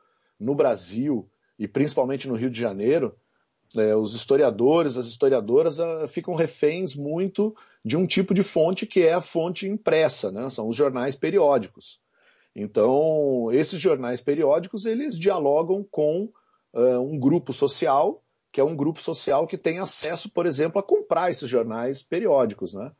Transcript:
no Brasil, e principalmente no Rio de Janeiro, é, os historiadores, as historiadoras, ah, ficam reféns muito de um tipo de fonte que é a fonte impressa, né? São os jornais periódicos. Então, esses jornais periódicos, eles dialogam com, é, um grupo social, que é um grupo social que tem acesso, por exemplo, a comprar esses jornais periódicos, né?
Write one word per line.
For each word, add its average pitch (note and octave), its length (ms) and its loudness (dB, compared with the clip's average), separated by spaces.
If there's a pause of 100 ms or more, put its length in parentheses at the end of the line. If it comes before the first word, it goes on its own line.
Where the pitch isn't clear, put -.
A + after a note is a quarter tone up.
(380)
no A#2+ 160 -2
Brasil, A#2 760 -2 (300)
e G#2+ 80 -6
principalmente C3+ 640 -2
no B2+ 60 -4
Rio A#2+ 160 -2
de A2+ 100 -8
Janeiro, A#2 560 0 (580)
é, G#2+ 220 2
os A2 180 -2
historiadores, C3+ 840 2
as A#2+ 80 -6
historiadoras, C3+ 760 2
ah, E3 260 -4
ficam F3 280 -6
reféns D#3+ 600 -2
muito F#3 600 -4 (280)
de A2+ 140 -2
um F3+ 100 2
tipo F#3+ 280 0
de F#3 80 4
fonte F3+ 420 0
que G3 180 2
é E3 120 6
a F3+ 60 0
fonte F3 460 -4
impressa, D#3 640 0
né? A2+ 200 -8
São A2+ 180 -6
os A2+ 80 -2
jornais C3 400 0
periódicos. D3 800 0 (560)
Então, C3 960 2
esses D3 300 0
jornais C3 400 0
periódicos, D#3+ 640 0
eles A3+ 340 -4
dialogam E3+ 720 2
com, D#3+ 380 0 (460)
é, B2 240 2
um C#3+ 200 -4
grupo C#3+ 360 2
social, D3 680 0 (300)
que - 80 0
é C3+ 40 4
um D#3+ 120 0
grupo D3 240 -2
social D#3 460 -2
que F3+ 100 -8
tem E3+ 220 -2
acesso, E3+ 500 -8
por E3+ 160 -2
exemplo, E3 340 0
a G3 40 0
comprar G3 480 0
esses C#3+ 180 -6
jornais A#2 540 -2
periódicos, C3 720 0
né? A2+ 240 -12